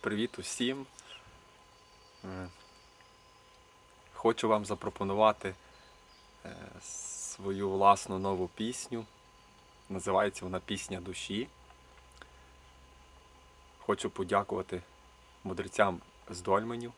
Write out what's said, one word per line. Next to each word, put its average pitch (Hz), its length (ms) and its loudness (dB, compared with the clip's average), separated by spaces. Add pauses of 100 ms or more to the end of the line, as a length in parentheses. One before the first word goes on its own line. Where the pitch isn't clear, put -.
Привіт 107 320 -2
усім. 135 460 -4 (1400)
Е, 92 220 -8 (1700)
хочу 113 360 4
вам 107 160 6
запропонувати, 101 920 2 (920)
е, - 100 -12 (260)
свою - 880 -6
власну 98 500 6
нову 95 280 0
пісню. 113 580 -6 (840)
Називається 98 560 2
вона 92 140 -4
«Пісня 95 420 -6
душі». 98 460 -6 (2250)
Хочу 101 300 0
подякувати 95 720 -2 (600)
мудрецям 95 580 2 (280)
з 90 120 -10
Дольменю 117 560 0